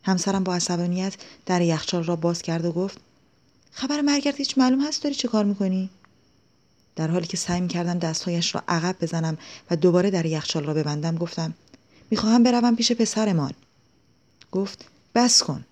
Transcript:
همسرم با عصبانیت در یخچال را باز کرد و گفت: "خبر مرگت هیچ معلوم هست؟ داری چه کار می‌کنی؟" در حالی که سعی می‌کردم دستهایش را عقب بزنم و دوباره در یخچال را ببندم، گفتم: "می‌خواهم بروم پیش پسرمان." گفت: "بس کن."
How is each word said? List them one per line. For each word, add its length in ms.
همسرم 400
با 120
عصبانیت 600
در 160
یخچال 420
را 120
باز 260
کرد 240
و 60
گفت: 260
"خبر 300
مرگت 360
هیچ 200
معلوم 300
هست؟ 160
داری 120
چه 120
کار 180
می‌کنی؟" 440
در 160
حالی 160
که 100
سعی 240
می‌کردم 380
دستهایش 560
را 120
عقب 340
بزنم 360
و 40
دوباره 340
در 160
یخچال 380
را 100
ببندم، 440
گفتم: 360
"می‌خواهم 320
بروم 320
پیش 160
پسرمان." 640
گفت: 340
"بس 280
کن." 280